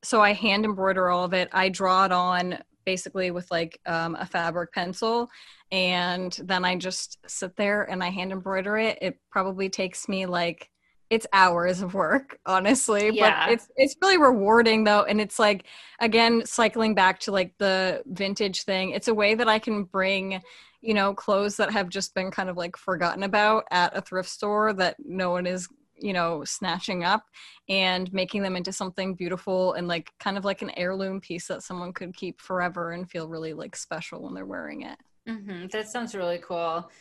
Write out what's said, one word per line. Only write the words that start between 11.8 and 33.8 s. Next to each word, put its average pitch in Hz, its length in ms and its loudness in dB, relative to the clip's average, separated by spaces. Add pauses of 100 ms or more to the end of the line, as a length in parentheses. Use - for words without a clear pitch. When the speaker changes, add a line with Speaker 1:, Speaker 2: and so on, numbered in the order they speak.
Speaker 1:
of 185 120 -6
work, 196 520 0
honestly, 208 640 4
Speaker 2:
Yeah. 214 340 4
Speaker 1:
but 220 80 4
it's, 233 220 -2
it's 269 260 4
really 381 160 6
rewarding 226 640 6
though. 208 200 6
And 214 180 0
it's 202 160 -6
like, 208 280 4 (340)
again, 226 460 4
cycling 220 500 2
back 190 260 4
to, 220 100 -4
like, 190 260 0
the 190 500 0
vintage 196 560 -4
thing, 190 280 -2
it's - 160 -6
a 233 60 4
way 208 220 4
that 226 120 0
I 220 120 6
can 214 240 -2
bring, 190 580 -2 (400)
you 226 120 0
know, 202 200 2
clothes 202 440 0
that 202 140 2
have 196 180 0
just 190 260 -6
been 190 160 -2
kind 185 180 -4
of, 175 80 -8
like, 175 200 -6
forgotten 180 460 -2
about 214 480 4
at 175 240 2
a 185 60 -4
thrift 185 280 -6
store 208 440 0
that 185 260 0
no 180 300 -4
one 180 160 -2
is, 180 220 -6 (280)
you 202 180 -6
know, 170 320 -2
snatching 180 580 -4
up, 196 220 0 (440)
and 185 420 0
making 190 300 -2
them 190 140 -2
into 180 180 -6
something 190 400 -6
beautiful 185 600 -2
and, 175 140 -6
like, 170 320 -4
kind 196 180 -4
of 190 80 -4
like 196 180 -2
an 202 80 -8
heirloom 190 500 -6
piece 175 260 -10
that - 160 -8
someone 180 300 -10
could 180 220 -12
keep - 260 -12
forever 175 500 -4
and 175 180 -10
feel 160 200 -10
really, 160 240 -10
like, - 220 -14
special - 480 -12